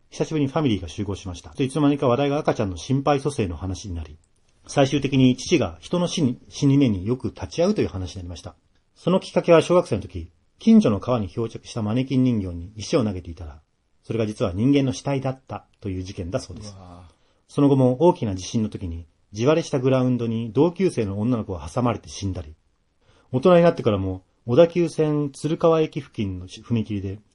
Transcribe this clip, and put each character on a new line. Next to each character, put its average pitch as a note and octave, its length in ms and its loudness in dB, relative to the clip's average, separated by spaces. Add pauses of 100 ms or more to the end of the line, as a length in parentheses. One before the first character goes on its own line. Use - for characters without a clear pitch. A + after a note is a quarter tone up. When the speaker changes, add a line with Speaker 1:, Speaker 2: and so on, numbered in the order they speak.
Speaker 1:
久 - 160 -4
し - 80 -8
ぶ D#3 60 0
り D3 80 0
に C3 40 -2
フ - 80 -2
ァ D#3+ 40 0
ミ C#3+ 80 2
リ G2+ 80 0
ー - 20 -14
が E2+ 80 -10
集 G2+ 160 -6
合 G2 100 -6
し - 140 -10
ま F2+ 60 -8
し - 80 -16
た。 - 80 -20
と - 120 -4
い C3 60 0
つ C3+ 60 -10
の D#3 80 0
間 C#3+ 80 4
に C#3+ 80 0
か C#3+ 100 0
話 A#2+ 80 4
題 C#3+ 140 0
が C#3 80 -2
赤 D#3+ 160 0
ち B2+ 80 -2
ゃ - 20 0
ん G2 60 -4
の F2 80 -8
心 C3 240 -2
肺 C#3+ 180 2
蘇 D3 100 -4
生 A2+ 160 -2
の F2 80 -6
話 F#2 340 -8
に F2+ 60 -8
な E2 80 -8
り、 D#2 140 -16 (500)
最 C#3 220 2
終 C#3+ 140 -2
的 C#3 160 0
に B2+ 180 6
父 - 220 2
が F#2 220 -2
人 - 180 -4
の F3 80 0
死 E3 160 -2
に、 B2+ 160 0 (100)
死 - 180 -2
に C#3 120 6
目 C#3 100 4
に F#2+ 180 -2
よ B2+ 120 -2
く A2 100 -6
立 - 200 -10
ち - 140 -2
会 F#3+ 100 2
う - 20 0
と E3+ 80 0
い - 20 2
う F#2+ 40 -2
話 F#2+ 240 -8
に F#2+ 80 -12
な - 20 -12
り F2 60 -12
ま F2+ 80 -12
し - 40 -18
た。 - 160 -16 (380)
そ - 160 -4
の F#3+ 100 2
き - 80 -16
っ - 40 -20
か F#3 100 0
け F3 100 4
は D#3+ 80 8
小 E3 140 2
学 F3 140 2
生 A#2 80 -2
の F2+ 60 -4
時、 F2 280 -12 (280)
近 A3 220 6
所 F#3+ 80 4
の G2 120 0
川 B2 200 0
に G#2 80 -4
漂 A#2 220 -6
着 - 160 -16
し - 80 -14
た A#2 80 -4
マ G#2 100 -2
ネ B2+ 140 0
キ C3+ 100 -2
ン B2+ 80 4
人 A#2+ 160 2
形 F2+ 140 -6
に E2+ 220 -12
石 G#2 200 -4
を C3 80 2
投 G#2 80 -2
げ F#2 80 -8
て F2 100 -14
い E2 40 -10
た E2+ 100 -16
ら、 D2+ 160 -16 (420)
そ - 120 -8
れ A2 40 -4
が A2+ 80 0
実 G#2+ 200 -4
は F#2 80 -2
人 A#2+ 180 2
間 C#3 120 4
の B2+ 100 -2
死 - 80 -14
体 C#3 180 -4
だ C3+ 100 -4
っ C3 160 -10
た G#2 200 -14 (160)
と G2+ 80 -8
い F#2 100 -6
う - 20 -6
事 F#2+ 120 -12
件 F2 160 -10
だ B2 100 -4
そ - 140 -14
う - 20 -14
で A2 60 -16
す。 G#2 120 -16
Speaker 2:
う F#2+ 60 -20
わ F2+ 300 -20
ぁ。 - 20 -20 (340)
Speaker 1:
そ - 140 -4
の C#3+ 80 6
後 C#3+ 80 4
も B2+ 240 2
大 E3+ 140 6
き - 100 -8
な G2+ 100 -2
地 F#2 80 -8
震 A2+ 200 -4
の G#2+ 80 -4
時 - 180 -10
に、 E2+ 180 -10 (260)
地 G#2+ 120 -4
割 D#3+ 160 4
れ D#3 60 -4
し - 40 -16
た C#3+ 100 0
グ C3 100 2
ラ C3 100 4
ウ B2+ 80 2
ン B2+ 80 2
ド A#2 100 -2
に A2+ 280 -4
同 D#3 180 4
級 F3+ 180 0
生 B2 140 -2
の G2 160 -4
女 A#2+ 160 0
の G#2+ 80 -4
子 - 80 -8
が D#2+ 160 -10
挟 A#2+ 140 -4
ま A#2+ 100 2
れ G2+ 60 -4
て - 100 -20
死 - 180 -8
ん F#2+ 60 -4
だ F2 80 -8
り、 D2+ 140 -14 (800)
大 B2+ 80 0
人 F3+ 180 6
に E3+ 40 6
な E3+ 100 6
っ - 20 0
て - 80 -10
か A#2 80 2
ら G2+ 80 2
も F#2+ 260 -6 (220)
小 A#2+ 100 0
田 E3+ 120 8
急 E3+ 200 0
線 D3+ 420 -2
鶴 D3+ 280 -4
川 D#3+ 220 4
駅 D#3 200 -2
付 - 120 -14
近 G2 260 -6
の F#2 100 -14
踏 A2 340 -4
切 G#2 200 -6
で G2 180 -8 (140)